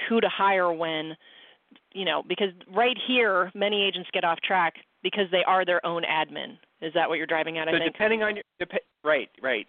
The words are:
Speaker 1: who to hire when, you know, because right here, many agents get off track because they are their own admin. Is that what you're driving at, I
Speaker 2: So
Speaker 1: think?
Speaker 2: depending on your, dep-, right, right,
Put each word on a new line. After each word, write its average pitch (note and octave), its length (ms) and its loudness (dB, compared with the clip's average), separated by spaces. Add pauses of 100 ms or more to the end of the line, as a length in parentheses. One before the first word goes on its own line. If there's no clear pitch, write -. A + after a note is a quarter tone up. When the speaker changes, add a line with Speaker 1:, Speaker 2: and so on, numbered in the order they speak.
Speaker 1:
who A3+ 140 2
to A#3 80 4
hire F#3+ 420 2
when, D#3+ 460 -4 (760)
you F#3+ 140 -8
know, D3+ 240 0
because F#3 220 0 (200)
right A#3 260 2 (100)
here, G3+ 480 2
many G3+ 280 0
agents F3+ 300 -4
get F3+ 100 0
off E3 180 0
track F3+ 340 0 (260)
because F#3+ 300 -2
they F3+ 160 2
are F#3 180 4
their F3 180 0
own E3+ 200 -2
admin. D#3 520 -4 (280)
Is D#3+ 100 -6
that D#3+ 160 2
what D#3+ 80 -2
you're D#3 80 -4
driving D#3+ 320 -2
at, D#3+ 100 -4
I D#3+ 40 0
Speaker 2:
So E3 80 2
Speaker 1:
think? E3 140 -2
Speaker 2:
depending A3 280 2
on G#3+ 140 0
your, G#3 80 -10 (160)
dep-, F3+ 240 -6 (200)
right, D3 260 2 (120)
right, A#2+ 280 -2